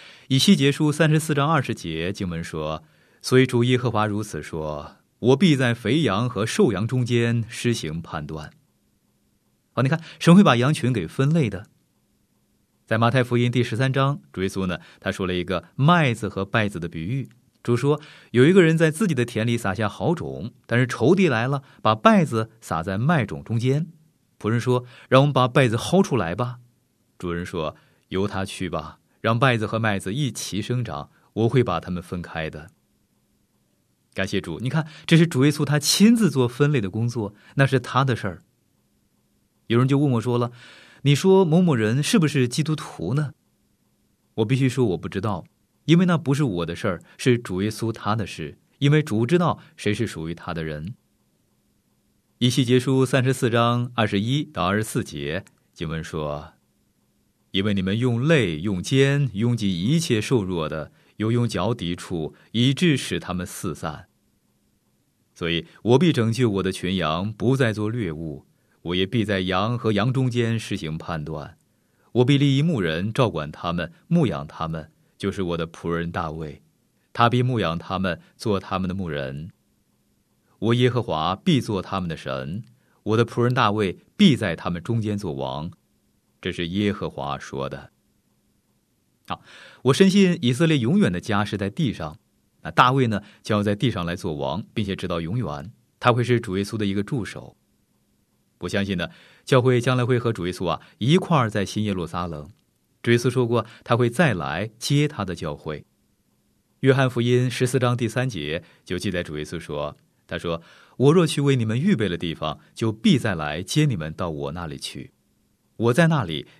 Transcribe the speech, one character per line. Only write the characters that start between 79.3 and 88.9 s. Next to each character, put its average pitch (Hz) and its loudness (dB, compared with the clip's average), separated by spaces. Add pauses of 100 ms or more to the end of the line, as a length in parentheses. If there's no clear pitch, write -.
我 117 2
耶 123 4
和 123 -2
华 85 -2
必 147 2
做 101 -4
他 98 -6
们 90 -6
的 78 -6
神， 69 -8 (400)
我 107 0
的 117 4
仆 - -4
人 123 2
大 120 4
卫 101 -2 (200)
必 180 8
在 98 -2
他 - -8
们 87 -6
中 117 -2
间 104 -4
做 92 -6
王。” 67 -6 (720)
这 - -4
是 85 -6
耶 98 0
和 85 -6
华 69 -8
说 69 -8
的。 69 -14 (1400)